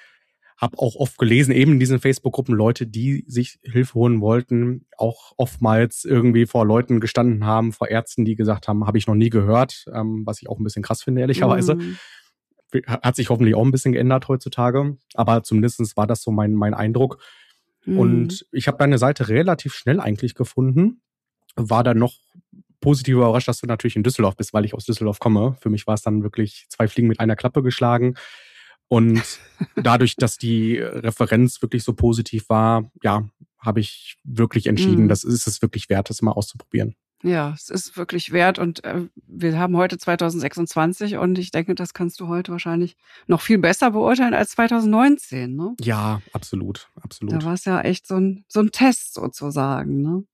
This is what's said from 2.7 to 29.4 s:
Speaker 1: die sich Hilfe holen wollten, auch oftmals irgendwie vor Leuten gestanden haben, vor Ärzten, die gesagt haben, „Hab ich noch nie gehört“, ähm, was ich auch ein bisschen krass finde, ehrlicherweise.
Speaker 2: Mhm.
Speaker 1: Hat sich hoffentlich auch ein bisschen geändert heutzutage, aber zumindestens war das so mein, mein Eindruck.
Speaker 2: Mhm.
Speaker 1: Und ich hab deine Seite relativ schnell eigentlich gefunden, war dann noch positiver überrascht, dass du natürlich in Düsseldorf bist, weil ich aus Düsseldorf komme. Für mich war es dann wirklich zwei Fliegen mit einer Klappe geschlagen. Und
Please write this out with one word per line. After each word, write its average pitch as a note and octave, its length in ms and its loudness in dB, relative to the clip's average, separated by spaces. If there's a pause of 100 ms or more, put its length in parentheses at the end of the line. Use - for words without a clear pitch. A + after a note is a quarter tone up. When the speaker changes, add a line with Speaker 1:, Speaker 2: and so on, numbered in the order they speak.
Speaker 1:
die B2 420 -4
sich B2 340 -4
Hilfe B2 320 -2
holen A#2 260 2
wollten, A#2+ 640 0 (100)
auch - 400 -6
oftmals A#2 680 0
irgendwie A#2 420 4
vor A#2 180 2
Leuten A#2 340 2
gestanden A2+ 460 0
haben, A2 280 0
vor A2+ 160 -6
Ärzten, A2+ 360 -2
die A2 120 -2
gesagt G#2+ 300 -2
haben, G#2 200 -2
„Hab A#2 100 2
ich G#2 100 0
noch A2 80 2
nie A2 160 4
gehört“, A2+ 640 2
ähm, A2 320 -6
was G#2+ 160 -8
ich - 80 -18
auch A2 100 -8
ein G#2+ 60 -4
bisschen G#2 180 -6
krass - 200 -6
finde, B2+ 180 0
ehrlicherweise. C#3+ 560 2
Speaker 2:
Mhm. F3+ 220 -8 (880)
Speaker 1:
Hat B2 300 -2
sich B2 140 -2
hoffentlich A2+ 240 4
auch A2+ 100 2
ein C3+ 60 4
bisschen C3 220 0
geändert C3 360 0
heutzutage, C3 680 -2 (180)
aber A#2 280 2
zumindestens A2+ 540 0
war G#2 100 0
das A#2 160 -4
so - 80 -6
mein, G#2+ 240 0
mein G#2 200 0
Eindruck. A#2 480 -2 (640)
Speaker 2:
Mhm. F#3+ 140 -2
Speaker 1:
Und A#2+ 520 2
ich B2 160 -6
hab C#3 120 -2
deine C#3+ 200 4
Seite B2+ 300 0
relativ D3 460 0
schnell D3+ 260 0
eigentlich G#2+ 340 -2
gefunden, C3 680 0 (520)
war A2+ 300 0
dann A#2 140 2
noch A#2+ 160 2 (640)
positiver C3 400 2
überrascht, A#2 280 2
dass B2 120 -2
du C3+ 60 -10
natürlich A2+ 300 -4
in G#2+ 60 0
Düsseldorf G#2+ 340 0
bist, - 160 -8
weil G#2+ 120 2
ich G#2+ 100 -6
aus A2+ 100 -10
Düsseldorf G#2+ 340 -2
komme. A#2 420 2
Für G#2+ 100 -4
mich G#2+ 160 -4
war A2 80 0
es G#2 80 -4
dann G#2+ 200 -2
wirklich G#2 460 -6
zwei A2 200 -2
Fliegen A#2 200 0
mit A2 120 0
einer A2 160 0
Klappe C3 260 -2
geschlagen. B2 520 0 (720)
Und A2+ 340 4 (340)